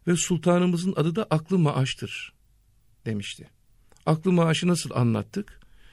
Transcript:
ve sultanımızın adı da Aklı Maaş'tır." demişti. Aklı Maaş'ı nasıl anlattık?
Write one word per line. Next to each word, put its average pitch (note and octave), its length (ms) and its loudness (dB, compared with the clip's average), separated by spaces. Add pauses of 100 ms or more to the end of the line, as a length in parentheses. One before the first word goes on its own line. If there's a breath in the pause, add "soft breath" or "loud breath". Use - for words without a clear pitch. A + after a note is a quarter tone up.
ve F3 80 2
sultanımızın F3 800 0
adı D#3+ 200 0
da A3 140 -4
Aklı D#3 300 0
Maaş'tır." - 760 -2 (720)
demişti. - 440 -8 (560)
Aklı D#3 260 0
Maaş'ı E3+ 360 2
nasıl E3+ 260 0
anlattık? A#2+ 680 -2 (340 soft breath)